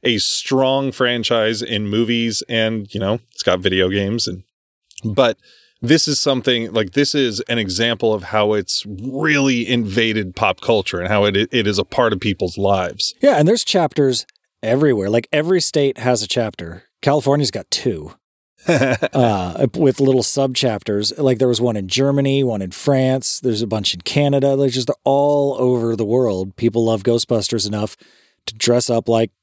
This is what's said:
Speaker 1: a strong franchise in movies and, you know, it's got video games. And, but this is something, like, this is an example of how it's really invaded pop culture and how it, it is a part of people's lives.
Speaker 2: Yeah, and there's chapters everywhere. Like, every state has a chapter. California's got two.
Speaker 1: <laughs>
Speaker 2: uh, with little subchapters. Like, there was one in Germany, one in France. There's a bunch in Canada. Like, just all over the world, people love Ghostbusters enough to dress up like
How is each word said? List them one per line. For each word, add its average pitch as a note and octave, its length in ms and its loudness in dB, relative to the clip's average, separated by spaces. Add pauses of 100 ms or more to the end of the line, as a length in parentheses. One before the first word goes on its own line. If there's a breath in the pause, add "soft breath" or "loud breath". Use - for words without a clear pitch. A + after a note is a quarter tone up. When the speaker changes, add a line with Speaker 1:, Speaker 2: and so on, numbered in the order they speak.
Speaker 1:
a A#2 140 0
strong C3+ 720 0
franchise A#2 680 0
in G#2+ 260 -4
movies A#2 640 -2
and, A2 440 -2
you G2+ 60 -6
know, G2+ 200 -2 (120)
it's - 120 -12
got F#2 160 2
video F#2 300 2
games. G2+ 380 -2
And, F#2 160 -10 (600)
but A2+ 340 2 (440 soft breath)
this D3+ 260 2
is D3 120 0
something, A#2+ 520 0
like, G#2+ 220 -2
this C#3+ 200 0
is A#2+ 280 -2
an A#2 160 -4
example A2 560 -2
of G2+ 100 -4
how G#2+ 300 2
it's - 320 -2
really C3 840 0
invaded A2 680 0
pop G2 260 -2
culture G2+ 380 0
and F2+ 100 -6
how G#2 160 2
it, G2+ 100 2
it G#2+ 320 0
is G2+ 100 -2
a G2 80 0
part A#2 280 0
of F#2+ 80 -4
people's F#2+ 360 -4
lives. G2 640 -2
Speaker 2:
Yeah, C4+ 160 4
and D3+ 100 4
there's A#3 180 2
chapters C#3+ 600 0 (360)
everywhere. A#2 480 2
Like, A#2 220 0
every E3 300 2
state C#3 380 0
has A#2+ 240 0
a G2+ 40 -10
chapter. F2+ 560 -6 (180)
California's C#3+ 500 2
got - 200 -10
two. D#2+ 420 -4 (520)
Speaker 1:
<laughs> - 20 -6
Speaker 2:
uh, B2 1080 2
with C#3+ 240 2
little C3+ 240 4
subchapters. A2 1000 -2
Like, C3 160 2
there B2 120 2
was A#2 100 0
one A#2+ 160 0
in F#2+ 140 -6
Germany, C#3 560 0
one A2 160 -2
in F#2 100 -6
France. C3 720 0
There's A2+ 200 0
a A#2 60 -4
bunch G#2 260 -2
in F#2 80 -10
Canada. C#3 540 0
Like, C#3 160 0
just A#2+ 180 -6 (140)
all C#3+ 560 2
over A#2+ 380 0
the A2 80 0
world, G2+ 500 0
people A#2 300 0
love A2+ 180 0
Ghostbusters A2+ 640 0
enough G#2 300 -4 (480 soft breath)
to A2 100 -14
dress A#2+ 340 0
up A#2 200 0
like A2+ 220 2 (120)